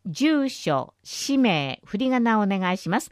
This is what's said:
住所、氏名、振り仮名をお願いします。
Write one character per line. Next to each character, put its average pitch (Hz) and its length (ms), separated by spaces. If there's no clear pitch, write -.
住 269 420
所、 147 460
氏 - 340
名、 160 460
振 - 140
り 254 120
仮 254 140
名 226 160
を 208 40
お 202 40
願 185 260
い 185 40
し - 100
ま 175 140
す。 - 100